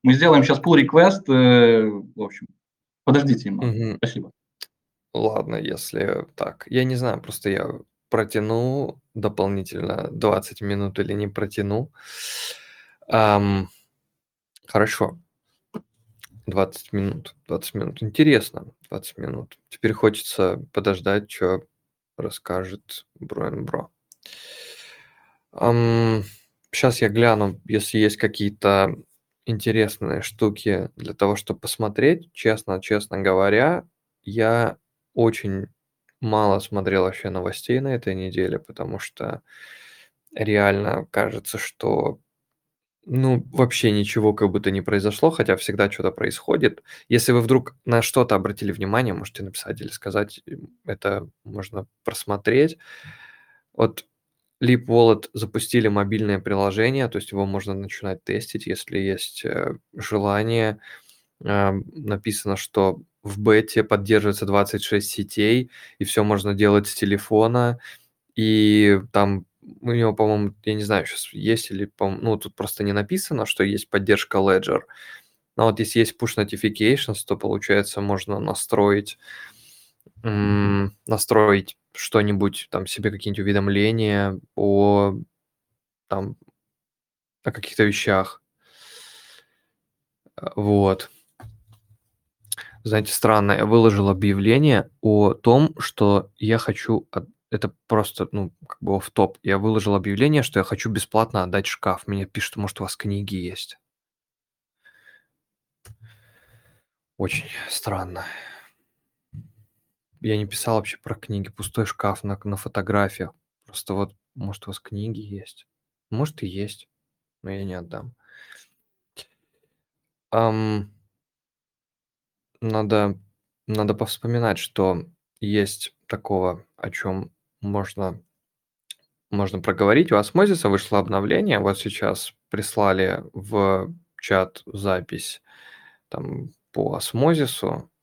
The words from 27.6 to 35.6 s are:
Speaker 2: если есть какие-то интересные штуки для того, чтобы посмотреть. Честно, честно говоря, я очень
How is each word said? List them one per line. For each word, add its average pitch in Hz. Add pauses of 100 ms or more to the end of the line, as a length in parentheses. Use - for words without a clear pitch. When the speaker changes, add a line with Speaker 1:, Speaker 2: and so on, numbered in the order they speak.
Speaker 2:
если 107
есть 107
какие-то 101 (500)
интересные 107
штуки 101
для -
того, 101
чтобы -
посмотреть. 120
Честно, 107
честно 104
говоря, 101 (380)
я 113 (380)
очень 107 (540)